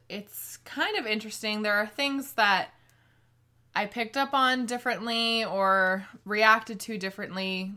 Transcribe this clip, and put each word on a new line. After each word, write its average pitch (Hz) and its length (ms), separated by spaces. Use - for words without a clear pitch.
it's - 500
kind 392 400
of 285 80
interesting. 214 580
There 208 120
are 208 100
things 277 480
that 202 360
I 202 120
picked 226 280
up 277 180
on 254 340
differently 226 760
or 190 640
reacted 220 580
to 220 160
differently 190 800